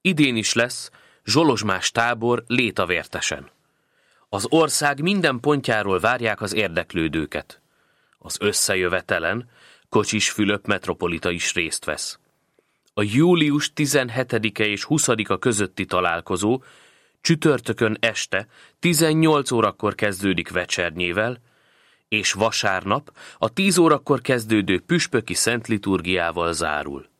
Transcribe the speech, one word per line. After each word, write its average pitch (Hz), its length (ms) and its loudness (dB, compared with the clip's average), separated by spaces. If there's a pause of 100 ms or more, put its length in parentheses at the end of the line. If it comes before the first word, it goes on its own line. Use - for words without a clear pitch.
Idén 147 360 2
is 107 160 -2
lesz - 380 -2 (340)
zsolozsmás 110 640 2
tábor 120 560 0
Létavértesen. 87 1040 -2 (760)
Az 101 200 -4
ország 147 540 2
minden 165 380 0
pontjáról 113 580 0
várják 113 420 0
az 101 120 -4
érdeklődőket. 82 1080 -2 (580)
Az - 220 -10
összejövetelen 95 1080 -2 (400)
Kocsis 107 420 0
Fülöp 104 360 -2
metropolita 87 640 -2
is 87 240 -4
részt 82 300 -4
vesz. - 340 -6 (760)
A 104 80 -2
július 147 720 2
tizenhetedike 123 920 0
és 104 180 -4
huszadika 110 540 0
közötti 101 460 -2
találkozó 90 760 -2 (580)
csütörtökön 123 800 0
este 107 460 -2 (320)
tizennyolc 156 720 2
órakor 107 440 0
kezdődik 95 560 -2
vecsernyével, 87 880 -4 (680)
és 107 240 -2
vasárnap 104 840 -2 (220)
a - 100 0
tíz 190 300 2
órakor 151 420 4
kezdődő 110 600 2
püspöki 127 540 -2
szent 113 320 -2
liturgiával 87 840 -2
zárul. 76 560 -4 (120)